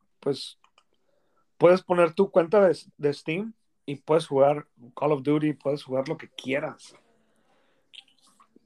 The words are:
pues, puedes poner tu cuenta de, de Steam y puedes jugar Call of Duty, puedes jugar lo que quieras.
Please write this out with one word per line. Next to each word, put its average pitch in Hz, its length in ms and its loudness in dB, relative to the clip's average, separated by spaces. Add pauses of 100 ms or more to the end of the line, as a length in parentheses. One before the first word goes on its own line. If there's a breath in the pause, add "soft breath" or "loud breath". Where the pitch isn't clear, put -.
(200)
pues, - 400 -8 (1000)
puedes 180 240 6
poner 175 320 0
tu 196 180 0
cuenta 185 340 4
de, 165 120 2 (200)
de 147 160 -2
Steam 196 400 -8 (320)
y 143 120 -10
puedes 160 300 -2
jugar 143 400 2 (280)
Call 147 160 -2
of 135 120 -4
Duty, 151 300 0
puedes 143 300 -6
jugar 131 240 -6
lo 160 100 -8
que - 120 -20
quieras. 135 680 -10 (1700)